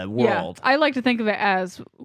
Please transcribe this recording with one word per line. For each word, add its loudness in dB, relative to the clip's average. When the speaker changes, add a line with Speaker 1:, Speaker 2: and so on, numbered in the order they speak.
Speaker 1:
Yeah. 2
Speaker 2:
world. -10
Speaker 1:
I 4
like 2
to -4
think 0
of -2
it 0
as -2